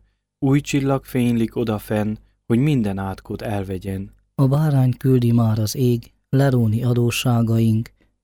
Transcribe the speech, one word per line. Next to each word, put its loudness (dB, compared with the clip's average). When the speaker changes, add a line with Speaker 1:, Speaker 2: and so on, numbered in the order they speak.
Speaker 1:
új 2
csillag -2
fénylik -2
odafenn, -2
hogy 0
minden 0
átkot -10
elvegyen. -6
Speaker 2:
A 4
bárány 2
küldi 2
már 2
az -4
ég, 0
leróni 2
adósságaink, 0